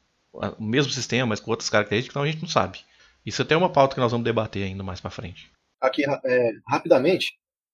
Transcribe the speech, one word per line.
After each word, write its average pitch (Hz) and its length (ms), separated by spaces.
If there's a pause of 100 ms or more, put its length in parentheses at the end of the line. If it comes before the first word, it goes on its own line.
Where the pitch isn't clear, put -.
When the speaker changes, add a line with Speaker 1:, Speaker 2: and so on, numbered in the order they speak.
(400)
Speaker 1:
a, 98 180
o 110 60
mesmo 127 260
sistema, 123 360
mas 107 120
com - 120
outras - 180
características, 113 440
então 143 100
a 143 40
gente 156 140
não 180 80
sabe. 95 300 (480)
Isso 117 160
até 127 120
é 160 40
uma 180 100
pauta 135 260
que 135 60
nós 117 100
vamos 117 140
debater 110 400
ainda 95 180
mais 95 180
pra 92 100
frente. - 400 (300)
Speaker 2:
Aqui, 131 240
ra-, 139 200
é, 123 260 (160)
rapidamente, 147 680 (400)